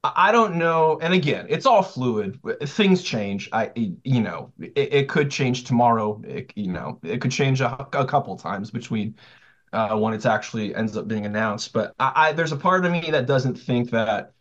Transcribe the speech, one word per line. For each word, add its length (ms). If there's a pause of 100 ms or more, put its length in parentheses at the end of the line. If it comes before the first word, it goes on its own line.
I, 240
I 20
don't 240
know. 460
And 120
again, 360
it's 160
all 180
fluid. 560 (220)
Things 420
change. 480
I, 240
you 460
know, 360
it, 360
it 160
could 200
change 360
tomorrow. 600
It, 300
you 160
know, 320
it 160
could 120
change 280
a, 320
a 140
couple 320
times 340
between, 440 (580)
uh, 240
when 160
it's 140
actually 480
ends 200
up 120
being 180
announced. 480
But 240
I, 180
I, 180
there's 180
a 40
part 300
of 60
me 180
that 160
doesn't 300
think 340
that 520